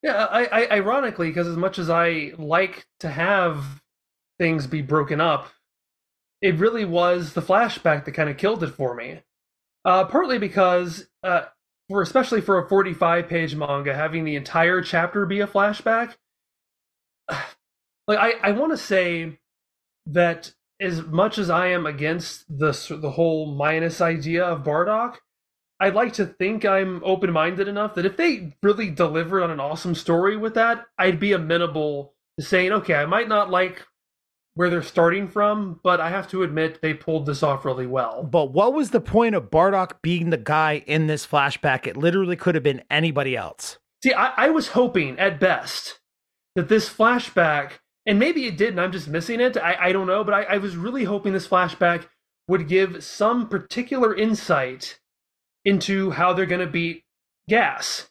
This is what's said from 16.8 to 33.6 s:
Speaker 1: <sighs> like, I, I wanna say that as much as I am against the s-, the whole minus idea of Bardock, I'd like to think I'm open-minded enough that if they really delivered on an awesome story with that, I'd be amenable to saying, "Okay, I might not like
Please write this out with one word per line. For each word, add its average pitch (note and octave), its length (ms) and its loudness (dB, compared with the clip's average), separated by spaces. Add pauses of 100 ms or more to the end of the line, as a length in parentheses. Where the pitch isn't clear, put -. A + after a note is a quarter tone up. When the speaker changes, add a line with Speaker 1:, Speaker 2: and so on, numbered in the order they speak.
Speaker 1:
<sighs> - 0 -
like, - 920 -6
I, A3+ 140 4 (100)
I G3 100 2
wanna D4 240 0
say E3+ 640 -2 (680)
that E3+ 460 0 (280)
as F3 220 -4
much E3+ 360 0
as F#3+ 120 -2
I F3 180 2
am F3 180 -2
against D3+ 600 -6
the D3+ 220 0
s-, - 180 -6
the D3+ 240 -6
whole D#3 420 0
minus D#3+ 460 0
idea E3 440 0
of D#3+ 200 -4
Bardock, G#3 540 -2 (600)
I'd F#3+ 140 2
like A3+ 200 2
to G3 120 0
think G#3 380 -4
I'm F#3+ 400 0
open-minded F#3 640 0
enough G#3 260 -4
that F3+ 120 -2
if F#3+ 100 -2
they A#3+ 460 -2
really G#3 280 2
delivered E3 520 0
on E3+ 80 -2
an D3+ 100 -6
awesome D#3 340 -4
story F3 420 2
with A3 180 -4
that, A3+ 320 0 (120)
I'd F#3 220 2
be G3+ 120 2
amenable D#3 800 -2 (240)
to D3 60 -8
saying, F#3 280 2
"Okay, G3 220 0
I D3 120 2
might G#3+ 220 0
not G#3 220 2
like F3+ 340 0 (680)